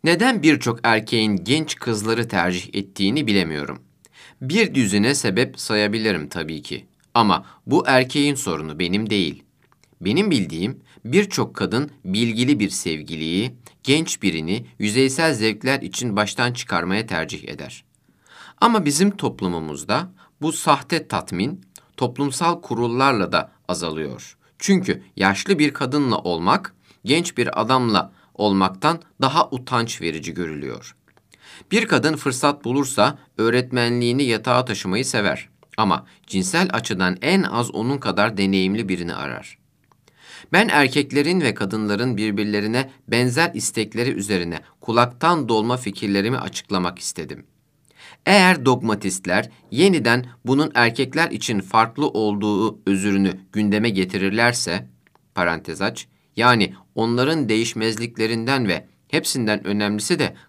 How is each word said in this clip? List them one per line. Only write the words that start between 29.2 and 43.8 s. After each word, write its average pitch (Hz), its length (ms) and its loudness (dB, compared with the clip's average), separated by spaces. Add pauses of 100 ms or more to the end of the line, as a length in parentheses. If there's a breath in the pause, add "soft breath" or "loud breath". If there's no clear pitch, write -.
daha 135 300 2
utanç 123 500 -4
verici 80 340 -6
görülüyor. 73 640 -10 (720 loud breath)
Bir 220 160 2
kadın 156 300 2
fırsat 143 480 -2
bulursa 131 540 0 (200 loud breath)
öğretmenliğini 120 840 2
yatağa 123 400 2
taşımayı 95 400 -2
sever. 101 440 -2 (280)
Ama 101 300 0 (200 soft breath)
cinsel 165 460 0
açıdan 92 500 -2
en 185 200 2
az 117 280 -2
onun 123 280 -2
kadar 104 380 0
deneyimli 98 520 0
birini 85 260 -4
arar. 64 440 -10 (960 loud breath)
Ben 208 160 4
erkeklerin 143 720 2
ve 120 140 2
kadınların 107 600 -2
birbirlerine 107 760 -2 (180 loud breath)
benzer 123 460 2
istekleri 113 560 -4